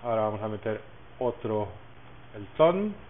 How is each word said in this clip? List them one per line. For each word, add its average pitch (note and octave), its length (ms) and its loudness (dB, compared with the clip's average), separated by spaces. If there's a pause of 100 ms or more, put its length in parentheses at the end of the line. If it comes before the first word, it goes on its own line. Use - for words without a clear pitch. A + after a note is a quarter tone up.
Ahora A2+ 180 4
vamos G#2+ 180 2
a A2 60 -2
meter G#2+ 340 -2 (380)
otro, A2 480 0 (720)
el G2+ 100 -10 (100)
ton. F#3+ 380 6 (160)